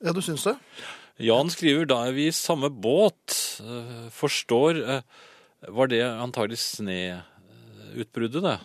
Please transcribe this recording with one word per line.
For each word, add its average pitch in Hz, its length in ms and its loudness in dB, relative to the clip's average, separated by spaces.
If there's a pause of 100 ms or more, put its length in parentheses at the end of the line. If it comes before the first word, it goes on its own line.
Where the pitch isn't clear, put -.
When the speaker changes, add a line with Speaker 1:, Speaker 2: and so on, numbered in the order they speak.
Speaker 1:
Ja, 170 100 0
du 185 80 -2
synes 160 240 -4
det? 226 120 2 (600)
Speaker 2:
Jan 120 320 4
skriver, 160 360 2
"Da 123 220 2
er 131 40 -2
vi 147 160 0
i 160 40 0
samme 147 380 0
båt. 139 880 0
Eh, 117 500 -12
forstår, 147 800 2
eh, 135 140 -2 (640)
var 120 180 4
det 117 160 4
antagelig 117 560 -2
sneutbruddet, 107 1800 -6
det?" 131 220 0